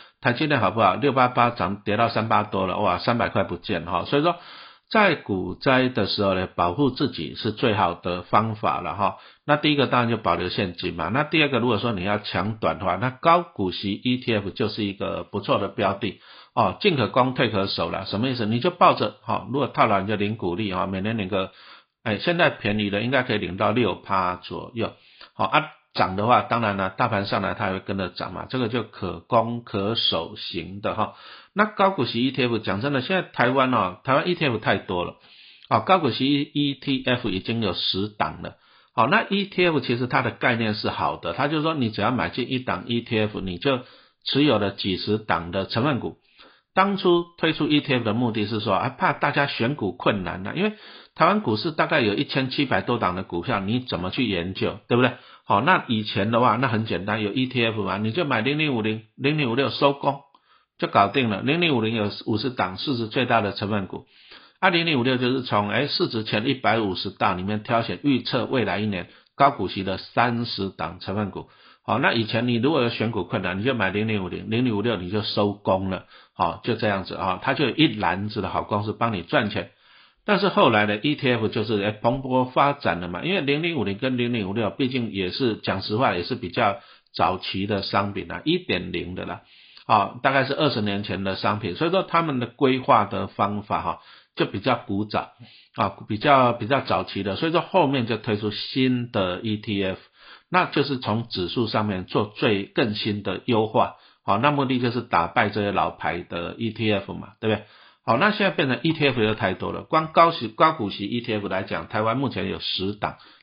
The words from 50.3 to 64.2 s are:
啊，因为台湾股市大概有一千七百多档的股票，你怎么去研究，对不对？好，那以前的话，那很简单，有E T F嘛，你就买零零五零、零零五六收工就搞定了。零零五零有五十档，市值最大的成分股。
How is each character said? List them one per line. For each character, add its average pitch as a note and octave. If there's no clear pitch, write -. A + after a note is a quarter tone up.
啊， G#2+
因 D#3
为 G#3+
台 D#3
湾 G3+
股 A2+
市 E3
大 D#3
概 D#3
有 G#2
一 C#3
千 C3
七 C#3+
百 G2
多 A#2+
档 F2+
的 F#2
股 F2
票， G#2
你 G#2+
怎 B2+
么 F2+
去 B2
研 F#2
究， F#2
对 B2
不 B2
对？ B2
好， G2+
那 F3
以 A2
前 G#2
的 A#2
话， A#2+
那 C3
很 A2
简 G2
单， G#2+
有 G2+
E C3
T B2+
F A2
嘛， F#2
你 G#2+
就 E3
买 A#2+
零 C#3+
零 D3+
五 A2
零、 A2
零 D3
零 C3+
五 A#2
六 C3
收 C#3+
工 C#3+
就 E3+
搞 G2+
定 B2
了。 G2
零 C#3
零 D#3+
五 A#2
零 A2
有 G#2
五 A2+
十 A#2+
档， F#2+
市 C3+
值 A#2
最 B2+
大 A#2
的 G2+
成 G2+
分 G2+
股。 -